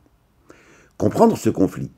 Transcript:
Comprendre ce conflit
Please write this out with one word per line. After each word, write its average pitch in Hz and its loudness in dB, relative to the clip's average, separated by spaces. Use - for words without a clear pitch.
Comprendre 135 2
ce 113 -2
conflit 90 -2